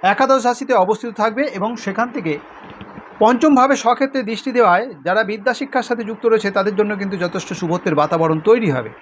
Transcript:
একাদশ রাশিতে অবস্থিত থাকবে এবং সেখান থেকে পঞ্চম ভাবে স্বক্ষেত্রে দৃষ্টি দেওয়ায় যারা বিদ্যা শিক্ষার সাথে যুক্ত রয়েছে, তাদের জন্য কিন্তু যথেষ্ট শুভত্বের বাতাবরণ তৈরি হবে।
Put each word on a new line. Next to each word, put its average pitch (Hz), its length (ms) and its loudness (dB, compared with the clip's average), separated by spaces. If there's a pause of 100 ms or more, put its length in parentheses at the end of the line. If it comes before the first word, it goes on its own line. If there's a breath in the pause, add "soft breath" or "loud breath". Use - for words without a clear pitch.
(140)
একাদশ 262 360 2
রাশিতে 254 240 -2 (100)
অবস্থিত 220 280 -2 (100)
থাকবে 220 220 0 (140)
এবং 202 120 -2 (140)
সেখান 202 320 -2
থেকে 165 180 -4 (880)
পঞ্চম 240 380 6
ভাবে 269 240 4
স্বক্ষেত্রে 269 360 0 (100)
দৃষ্টি 226 280 -6
দেওয়ায় 208 280 4 (200)
যারা 185 240 2
বিদ্যা 214 300 -2
শিক্ষার 254 300 -4
সাথে 233 200 -2
যুক্ত 220 160 -10
রয়েছে, 220 320 2
তাদের 196 220 0
জন্য 208 120 2 (100)
কিন্তু 196 220 -6
যথেষ্ট 175 260 -6 (100)
শুভত্বের 170 400 -2
বাতাবরণ 160 480 2
তৈরি 226 280 4
হবে। 110 160 -6 (100)